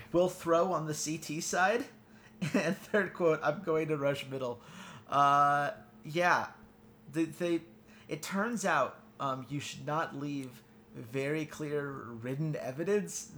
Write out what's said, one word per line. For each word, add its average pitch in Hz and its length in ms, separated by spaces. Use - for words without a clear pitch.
"We'll 175 180
throw 175 440
on 156 120
the 156 80
C 156 240
T 156 240
side." 196 480
<laughs> - 640
And 175 240
third 196 380
quote, 160 260
"I'm 147 220
going 160 240
to 151 100
rush 139 300
middle." 131 340
Uh, 143 600
yeah, 156 440
they, 160 120
they, 170 380
it 156 140
turns 202 420
out, 151 360
um, 131 300
you 143 100
should 135 280
not 147 280
leave 139 460
very 135 520
clear 147 420
written 139 400
evidence 170 760